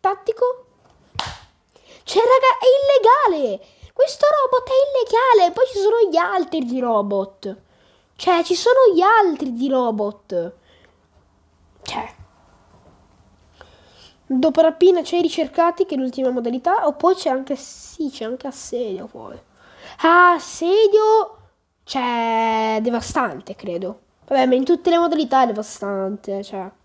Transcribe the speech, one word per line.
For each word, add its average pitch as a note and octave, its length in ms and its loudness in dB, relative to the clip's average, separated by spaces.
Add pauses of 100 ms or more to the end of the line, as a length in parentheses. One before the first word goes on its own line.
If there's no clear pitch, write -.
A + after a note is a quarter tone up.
tattico. A4+ 640 -4 (1400)
Cioè, - 180 0
raga, C5 360 4
è A4+ 60 -6 (720)
illegale. A3+ 240 -4 (320)
Questo - 320 0
robot B4+ 420 2
è C5+ 60 -4 (160)
illegale. A#4 640 2
Poi B4 140 0
ci B4+ 100 -10
sono G#4 200 0 (140)
gli D#4+ 60 -2
altri E4+ 480 -2
di B3 160 -6
robot. G3+ 760 -4 (600)
Cioè, E4+ 280 0
ci F4+ 100 -2
sono A#4+ 400 4
gli E4+ 80 2
altri F#4 500 2
di A#3+ 160 -4
robot. G#3 840 -4 (1300)
Cioè. - 320 -12 (2000)
Dopo C4+ 380 0
rapina E4 400 4
c'è - 160 -4
i F4 40 0
ricercati, E4+ 640 -2
che D#4 120 -6
è - 20 -4
l'ultima C4 320 -4
modalità. B3+ 560 -2
O D4 80 -2
poi F4+ 200 2
c'è F4 140 -6
anche... C4 280 -4
Sì, - 540 -12
c'è - 140 -14
anche B3 220 -10
assedio A3+ 580 -10
poi. - 340 -20 (600)
Ah, F4 340 6
assedio... G#4+ 1040 2 (480)
Cioè, A3+ 960 -2
devastante, A3 760 -4
credo. F#3 460 -10 (280)
Vabbè, C4 180 2
ma B3+ 80 2
in C4 100 0
tutte F4 240 0
le E4+ 80 2
modalità D#4 460 0
è B3+ 40 2
devastante, G3+ 960 -8
cioè. G3 280 -12 (140)